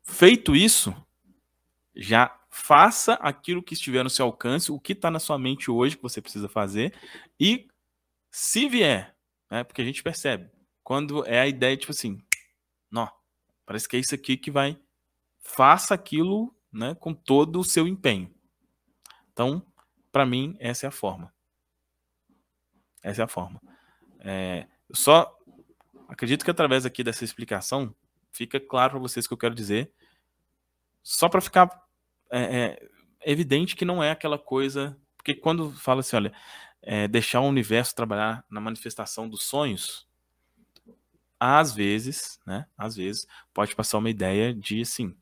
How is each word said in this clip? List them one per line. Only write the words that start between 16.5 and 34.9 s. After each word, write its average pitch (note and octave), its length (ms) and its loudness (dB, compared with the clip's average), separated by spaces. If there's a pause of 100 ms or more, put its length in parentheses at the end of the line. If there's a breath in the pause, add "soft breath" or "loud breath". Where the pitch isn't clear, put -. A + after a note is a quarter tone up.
né, A#2+ 240 -8
com E3 180 -10
todo D#3 460 2
o F#3 40 -2
seu E3 240 2
empenho. A#2+ 460 -2 (1000 soft breath)
Então, C#3 340 -2 (460)
pra C#3 140 4
mim, C3 340 -2
essa B2 260 -8
é C#3 40 -6
a - 20 -10
forma. F#2 420 -8 (1700)
Essa G2+ 200 -6
é A2+ 40 0
a - 20 -16
forma. - 340 -10 (580 soft breath)
É, F#2+ 480 -8 (220)
eu - 60 -16
só - 420 6 (720)
acredito B2+ 360 -2
que F3 80 0
através C3 340 2
aqui B2 180 -6
dessa A#2 200 -4
explicação A2+ 720 -6 (360)
fica B2+ 280 -6
claro C3 320 2
pra C#3 80 -8
vocês B2+ 260 -6
o - 40 -14
que B2+ 40 -4
eu A#2 40 -6
quero A#2 180 -2
dizer. A2 380 -2 (1080)
Só - 260 0
pra F#3 120 2
ficar, F3+ 280 6 (600)
é, B2 120 -2
é, A#2+ 480 -4 (420)
evidente D3+ 440 0
que F#3+ 100 -4
não F3 180 -2
é D3+ 80 2
aquela D3+ 260 -4
coisa, C#3 600 -4 (200)